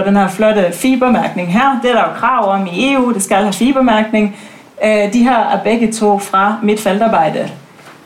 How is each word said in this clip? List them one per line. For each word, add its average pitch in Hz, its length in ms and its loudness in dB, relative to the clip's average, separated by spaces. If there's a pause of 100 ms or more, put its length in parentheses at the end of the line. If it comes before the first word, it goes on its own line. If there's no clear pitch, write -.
den 202 100 2
her 190 120 2
flotte 202 440 0
fibermærkning 196 800 0
her, 254 300 2
det 247 80 0
er 233 40 2
der 208 80 2
jo 165 140 -2
krav 233 320 0
om 196 240 0
i 262 220 0
E 262 60 0
U, 240 120 0
det 196 100 -4
skal 202 140 -2
have 202 160 0
fibermærkning. 220 840 0 (480)
Øh, 208 280 0
de 240 100 4
her 240 160 4
er 202 260 0
begge 220 280 0
to 202 260 0
fra 202 440 0
mit 208 180 0
feltarbejde. 196 680 0 (580)